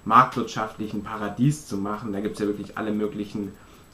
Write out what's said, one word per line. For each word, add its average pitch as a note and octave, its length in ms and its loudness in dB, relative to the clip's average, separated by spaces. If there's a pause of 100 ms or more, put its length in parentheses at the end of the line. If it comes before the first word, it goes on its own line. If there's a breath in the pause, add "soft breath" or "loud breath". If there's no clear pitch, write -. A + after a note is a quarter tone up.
marktwirtschaftlichen A2 1000 2
Paradies G#2+ 640 0
zu G#2 80 -6
machen. G#2 360 -4
Da G2 60 -2
gibt's G#2 220 -4
ja G#2 60 2
wirklich G2+ 300 -4
alle A2 140 -4
möglichen, G#2 600 -2 (420 loud breath)